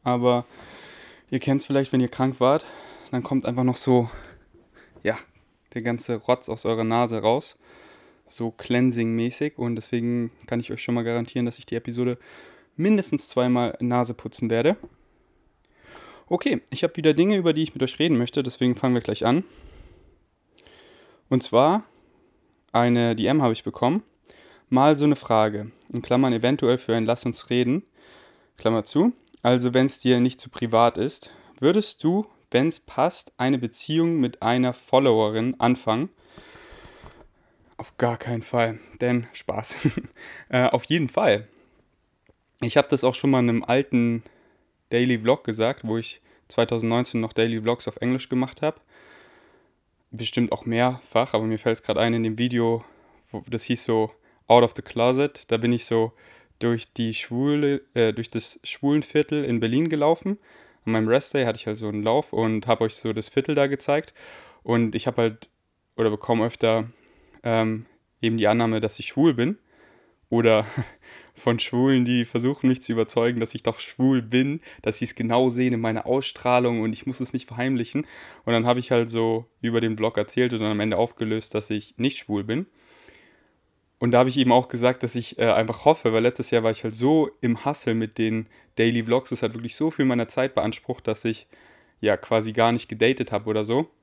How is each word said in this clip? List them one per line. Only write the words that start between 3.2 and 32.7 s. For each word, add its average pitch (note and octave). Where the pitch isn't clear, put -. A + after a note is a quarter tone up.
kommt C3+
einfach B2
noch B2+
so, B2
ja, A2
der A#2+
ganze A#2+
Rotz B2
aus A2
eurer A2+
Nase A2+
raus. A#2
So A2+
cleansing-mäßig. A#2+
Und A#2+
deswegen A#2+
kann A#2+
ich -
euch -
schon A#2+
mal A#2
garantieren, A#2
dass A#2
ich -
die -
Episode A#2+
mindestens F#3
zweimal B2
Nase A#2+
putzen -
werde. B2
Okay, F3+
ich -
hab E3+
wieder D#3
Dinge, F#3
über E3+
die D#3
ich D#3
mit C3+
euch -
reden D#3
möchte, A#2+
deswegen B2
fangen B2+
wir A#2
gleich G#2+
an. C#3+
Und B2+
zwar D#3
eine A#2+
D G#2+
M C#3+
habe A2+
ich -
bekommen. D#3
Mal C#3+
so C#3+
eine D3
Frage, G#2+
in A#2+
Klammern B2+
eventuell B2
für A2+
ein A2+
Lass A#2
uns -
reden, B2
Klammer A2+
zu. G#3
Also B2
wenn's C3
dir B2+
nicht B2
zu -
privat A2+
ist, -
würdest F3+
du, F#3
wenn's C#3